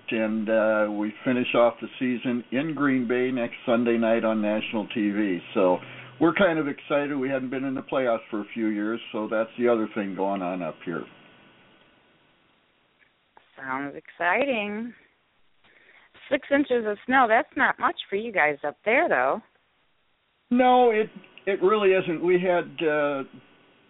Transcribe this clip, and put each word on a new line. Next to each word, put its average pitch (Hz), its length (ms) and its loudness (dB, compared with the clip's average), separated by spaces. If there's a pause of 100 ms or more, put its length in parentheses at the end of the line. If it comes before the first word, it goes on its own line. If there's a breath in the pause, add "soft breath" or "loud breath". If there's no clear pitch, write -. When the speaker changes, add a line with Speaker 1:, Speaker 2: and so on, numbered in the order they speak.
(100)
Speaker 1:
and, 110 400 -2
uh, 107 400 2
we 107 220 -4 (120)
finish 123 300 0
off 117 260 4
the 107 80 -10 (100)
season 123 520 -2
in 147 240 -4
Green 131 320 0
Bay 127 240 0
next 117 340 -4
Sunday 117 320 2
night 113 280 2
on 110 180 0
national 107 460 -2
T 104 220 0
V. 98 300 -2 (140)
So 90 240 4 (420 loud breath)
we're 160 140 4
kind 170 240 2
of 147 100 -2
excited. 143 480 -4
We 131 120 -2
hadn't 127 220 -4
been 135 140 -6
in 135 100 -4
the 135 80 -8
playoffs 127 460 -2
for 107 120 -6
a 101 120 -8
few 113 140 -2
years, 107 340 -2 (120)
so 107 160 -6
that's 113 300 -2
the 120 100 2
other 110 260 2
thing 98 200 -4
going 98 280 -4
on 90 200 -6
up 78 220 -8
here. 80 200 -8 (2500)
Speaker 2:
Sounds 135 400 -8
exciting. 214 960 -4 (1400 soft breath)
Six 269 220 -2
inches 269 360 2
of 208 200 -4
snow, 262 220 4
that's 240 280 0
not 240 220 0
much - 180 -2 (140)
for 196 60 -4
you 226 160 -6
guys 151 340 2
up 147 180 -6
there, 277 240 2
though. 147 320 2 (1120)
Speaker 1:
No, 247 400 6
it, 214 180 0 (380)
it 190 160 0
really 202 300 4
isn't. 180 300 0
We 180 160 4
had, 165 480 0
uh, 147 360 0 (680)